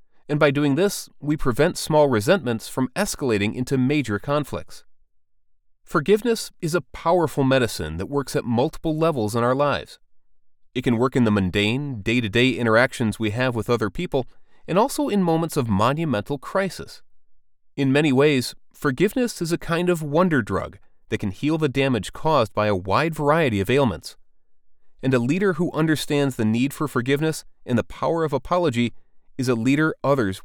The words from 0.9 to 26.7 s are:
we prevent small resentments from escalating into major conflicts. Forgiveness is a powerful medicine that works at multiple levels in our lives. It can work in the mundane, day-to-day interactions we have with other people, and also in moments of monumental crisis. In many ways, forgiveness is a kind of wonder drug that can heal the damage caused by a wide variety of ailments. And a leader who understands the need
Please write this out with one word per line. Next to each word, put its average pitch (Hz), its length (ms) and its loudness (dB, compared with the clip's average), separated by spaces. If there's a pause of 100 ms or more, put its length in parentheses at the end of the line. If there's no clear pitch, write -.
we 151 180 -2
prevent 143 400 2
small 151 300 4
resentments 123 600 0
from 127 280 -2
escalating 120 580 0
into 127 240 -2
major 131 400 0
conflicts. - 640 -6 (1000)
Forgiveness 214 680 0 (100)
is 160 120 -4
a 175 80 0
powerful 165 640 0
medicine 113 540 0
that 95 100 -6
works 143 280 -4
at 143 80 -2
multiple 151 540 -2
levels 135 380 0
in 117 80 0
our 123 100 2
lives. 135 460 -2 (720)
It 127 100 -4
can 120 140 2
work 131 180 0
in 123 100 4
the 110 60 4
mundane, 104 680 0
day-to-day 117 560 2
interactions 113 640 0
we 110 120 -2
have 123 220 -2
with 117 160 -4
other 113 220 0
people, 156 340 -4 (420)
and 175 120 0
also 269 300 0
in 202 120 2
moments 165 360 0
of 120 120 -2
monumental 127 720 0
crisis. - 640 -6 (720)
In 135 160 2
many 147 200 4
ways, 135 440 2 (180)
forgiveness 180 720 -2
is 160 80 -4
a 170 80 0
kind 170 300 -2
of 170 120 0
wonder 156 400 2
drug 90 380 -4 (300)
that 110 100 -2
can 104 100 -4
heal 151 300 -2
the 156 100 0
damage 131 440 0
caused 147 420 2
by 107 100 2
a 104 100 2
wide 104 380 0
variety 147 460 2
of 95 100 0
ailments. 120 480 0 (840)
And 131 100 0
a 127 60 4
leader 175 340 0
who 160 180 -2
understands 143 640 0
the 113 100 0
need 120 280 0